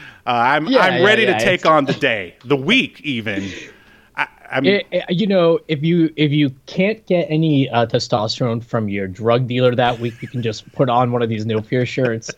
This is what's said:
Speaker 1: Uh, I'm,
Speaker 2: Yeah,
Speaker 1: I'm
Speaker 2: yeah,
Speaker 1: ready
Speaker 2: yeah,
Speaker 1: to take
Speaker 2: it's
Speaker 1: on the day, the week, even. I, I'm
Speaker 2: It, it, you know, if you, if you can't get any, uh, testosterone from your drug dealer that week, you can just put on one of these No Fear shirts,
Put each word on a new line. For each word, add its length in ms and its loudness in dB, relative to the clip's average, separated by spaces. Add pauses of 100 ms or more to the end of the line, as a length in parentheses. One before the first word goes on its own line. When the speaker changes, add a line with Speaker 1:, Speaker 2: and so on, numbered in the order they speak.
(260)
Speaker 1:
Uh, 40 0
I'm, 360 2
Speaker 2:
Yeah, 140 4
Speaker 1:
I'm 200 2
Speaker 2:
yeah, 60 4
Speaker 1:
ready 180 4
Speaker 2:
yeah, 120 2
Speaker 1:
to 80 0
take 160 2
Speaker 2:
it's 60 -2
Speaker 1:
on 180 6
the 100 0
day, 420 -2 (100)
the 100 2
week, 460 0
even. 480 -6 (680)
I, 120 -4 (220)
I'm 140 -2
Speaker 2:
It, 260 2
it, 200 -4
you 160 -2
know, 420 2
if 160 -4
you, 320 2
if 160 2
you 220 2 (100)
can't 420 -4
get 220 0
any, 400 2
uh, 160 0
testosterone 800 -2
from 240 -4
your 180 -4
drug 400 0
dealer 280 0
that 260 0
week, 220 -8
you 60 -10
can 140 -8
just 300 -8
put 160 0
on 240 2
one 80 0
of 80 0
these 160 -4
No 160 -2
Fear 240 -2
shirts, 540 -4